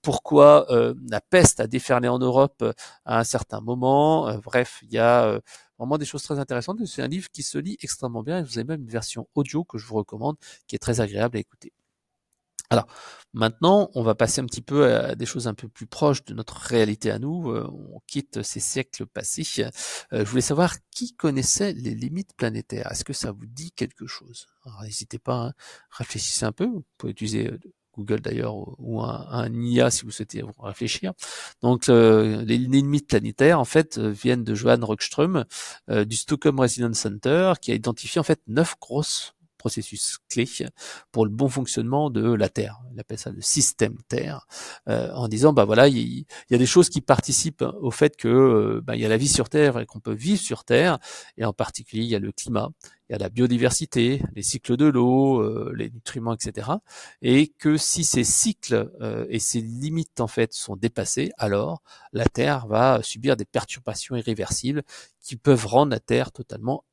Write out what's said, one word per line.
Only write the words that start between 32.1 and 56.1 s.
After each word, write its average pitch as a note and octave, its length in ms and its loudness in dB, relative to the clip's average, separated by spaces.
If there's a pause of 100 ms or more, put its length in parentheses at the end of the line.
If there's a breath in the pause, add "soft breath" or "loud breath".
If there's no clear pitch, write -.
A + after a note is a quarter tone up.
les A#2 140 2
limites C#3 480 2
planétaires, B2 520 4
en B2+ 60 2
fait, D#3 320 2
euh, A2 140 -2
viennent A#2+ 340 0
de A2 100 -2
Johan A#2+ 280 4
Rockström, C3+ 640 -2 (420 loud breath)
euh, G#2+ 160 2
du A2 120 -4
Stockholm C#3 440 0
Resilience A#2+ 380 0
Center, D3 640 0
qui - 80 -6
a A#2 40 2
identifié A2+ 440 -4
en D#3 60 0
fait - 240 0
neuf D3 300 0
grosses - 540 -6 (240)
processus - 640 -6 (100)
clés - 400 -4 (420 loud breath)
pour A2+ 140 2
le G#2 80 -2
bon C3 160 0
fonctionnement C3 600 -2
de A2+ 260 0
la G2+ 140 2
Terre. G#2 300 -6 (140)
Il A2+ 80 -14
appelle A2+ 180 -12
ça - 120 -10
le G2 100 -12
système A2+ 560 0 (100)
Terre, - 400 -6 (420 loud breath)
euh, A2+ 260 -2
en B2 120 -4
disant, A2+ 260 4
bah B2 120 8
voilà, A2 240 8
il, A#2+ 300 0
il D3+ 80 -12 (240 loud breath)
y B2+ 40 4
a A#2+ 40 6
des B2+ 80 6
choses F3 220 8
qui D#3 120 -2
participent - 640 0 (160)
au C3 100 -2
fait D3 260 2
que, - 120 -4
euh, A2+ 560 4
bah, A#2 100 -4
il A#2 80 -2
y - 20 -2
a G#2+ 40 0
la A2 80 4
vie C3 100 2
sur B2+ 220 2
Terre C#3+ 320 2
et A2+ 60 -8
qu'on - 120 -18
peut A2 140 -6
vivre D3 280 0
sur - 220 -6
Terre, C#3+ 360 4 (380 loud breath)
et A2+ 80 -4
en G#2+ 80 -2
particulier, - 520 -8
il A#2 60 -4
y A2 40 0
a G2+ 60 0
le G2+ 100 -6
climat, A2+ 380 -4 (400 loud breath)
il A#2 60 -8
y - 20 -6
a - 20 -6
la G2 100 -4
biodiversité, B2 960 0 (140)
les G2+ 60 -10
cycles - 340 -2
de D3 100 4
l'eau, C3 540 4
euh, A2 340 -4
les A2 160 -6
nutriments, A#2 440 -8